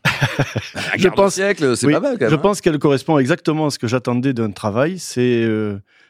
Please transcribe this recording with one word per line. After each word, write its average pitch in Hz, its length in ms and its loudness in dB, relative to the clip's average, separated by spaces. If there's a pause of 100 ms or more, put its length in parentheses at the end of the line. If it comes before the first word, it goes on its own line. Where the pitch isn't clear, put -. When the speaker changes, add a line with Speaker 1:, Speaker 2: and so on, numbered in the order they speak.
Speaker 1:
<laughs> - 100 -2
Speaker 2:
Un - 840 -4
Speaker 1:
Je - 60 2
Speaker 2:
quart 185 80 4
de - 40 -10
Speaker 1:
pense, 196 200 4
Speaker 2:
siècle, 175 420 0
c'est 123 100 0
Speaker 1:
oui, 147 60 4
Speaker 2:
pas 156 80 0
mal 269 140 -2
quand 165 100 0
même, 110 40 2
Speaker 1:
je 151 60 4
Speaker 2:
hein ? 151 40 0
Speaker 1:
pense 196 200 0
qu'elle 156 180 2
correspond 143 420 2
exactement 156 480 0
à - 20 0
ce 131 100 -6
que 123 80 -4
j'attendais 123 460 0
d'un 113 180 -2
travail, 127 480 -2
c'est, 123 460 0
euh, 107 340 -2 (300)